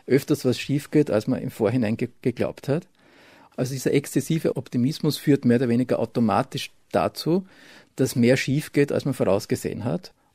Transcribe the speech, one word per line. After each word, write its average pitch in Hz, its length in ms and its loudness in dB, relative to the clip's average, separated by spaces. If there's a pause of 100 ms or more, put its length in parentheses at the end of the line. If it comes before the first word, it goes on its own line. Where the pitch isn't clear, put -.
öfters 139 380 0
was 123 120 0
schief - 340 -4
geht, 151 200 2
als 107 160 0
man 127 140 -2
im - 100 -8
Vorhinein 113 460 0
ge-, 123 100 -4 (140)
geglaubt - 480 -4
hat. 156 180 -2 (680)
Also 127 160 -4
dieser 135 200 -2
exzessive 151 600 0
Optimismus 131 600 -2
führt 139 260 2
mehr 120 140 4
oder 127 100 0
weniger 120 320 0
automatisch 117 720 0 (220)
dazu, 156 520 0 (520)
dass - 180 -2
mehr 123 220 6
schief 139 340 -2
geht, 143 220 2
als 107 100 -2
man 135 100 -2
vorausgesehen - 720 -2
hat. 156 300 -6 (220)